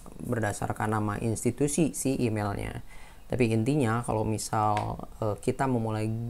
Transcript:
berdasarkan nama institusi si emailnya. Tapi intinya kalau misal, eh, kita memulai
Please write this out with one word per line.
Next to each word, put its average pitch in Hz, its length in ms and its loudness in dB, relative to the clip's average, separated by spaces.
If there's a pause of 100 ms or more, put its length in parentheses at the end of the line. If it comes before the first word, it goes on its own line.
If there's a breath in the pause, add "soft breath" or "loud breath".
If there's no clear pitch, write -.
(220)
berdasarkan 110 720 -2
nama 104 240 0
institusi 123 800 2
si 135 240 0
emailnya. 107 640 -2 (400 loud breath)
Tapi 120 240 4
intinya 117 560 2
kalau 110 160 0
misal, 107 800 0 (160)
eh, 107 240 0
kita 127 240 0
memulai 113 400 0 (240)